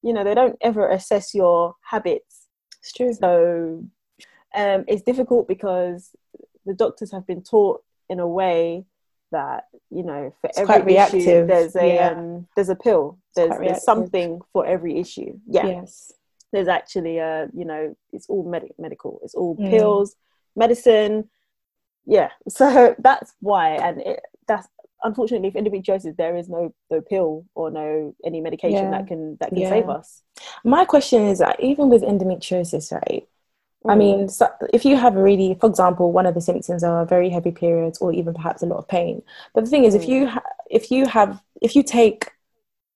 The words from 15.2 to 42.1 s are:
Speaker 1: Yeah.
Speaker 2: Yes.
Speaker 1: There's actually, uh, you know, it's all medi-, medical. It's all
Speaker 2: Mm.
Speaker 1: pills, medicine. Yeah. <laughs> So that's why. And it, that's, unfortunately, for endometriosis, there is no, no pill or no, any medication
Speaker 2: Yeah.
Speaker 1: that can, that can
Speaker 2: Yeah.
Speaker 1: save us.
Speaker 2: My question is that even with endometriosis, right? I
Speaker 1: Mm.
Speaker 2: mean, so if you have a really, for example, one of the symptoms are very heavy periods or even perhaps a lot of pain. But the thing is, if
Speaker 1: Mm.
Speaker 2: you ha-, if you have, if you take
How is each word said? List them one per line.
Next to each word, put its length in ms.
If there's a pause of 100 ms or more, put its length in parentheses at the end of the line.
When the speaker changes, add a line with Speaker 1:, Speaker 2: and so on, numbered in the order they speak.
Speaker 1:
Yeah. 200
Speaker 2:
Yes. 440 (400)
Speaker 1:
There's 160
actually, 520
uh, 340
you 120
know, 300 (160)
it's 180
all 140
medi-, 340
medical. 460
It's 120
all 220
Speaker 2:
Mm. 120
Speaker 1:
pills, 460 (400)
medicine. 720 (760)
Yeah. 240 (100)
<laughs> 100
So 500
that's 400
why. 320
And 300
it, 180 (280)
that's, 200 (360)
unfortunately, 480
for 80
endometriosis, 560
there 220
is 100
no, 260 (180)
no 100
pill 440 (100)
or 160
no, 420 (100)
any 160
medication 440
Speaker 2:
Yeah. 80
Speaker 1:
that 160
can, 320
that 100
can 80
Speaker 2:
Yeah. 120
Speaker 1:
save 200
us. 320 (420)
Speaker 2:
My 220
question 380
is 160
that 200
even 300
with 140
endometriosis, 880
right? 360 (580)
I 100
Speaker 1:
Mm. 20
Speaker 2:
mean, 320
so 180 (240)
if 140
you 100
have 220
a 40
really, 380
for 100
example, 440
one 120
of 100
the 60
symptoms 440
are 200
very 240
heavy 220
periods 480
or 140
even 200
perhaps 280
a 40
lot 120
of 100
pain. 340 (320)
But 120
the 40
thing 140
is, 100
if 100
Speaker 1:
Mm. 40
Speaker 2:
you 200
ha-, 160 (260)
if 200
you 180
have, 340 (200)
if 140
you 80
take 480 (640)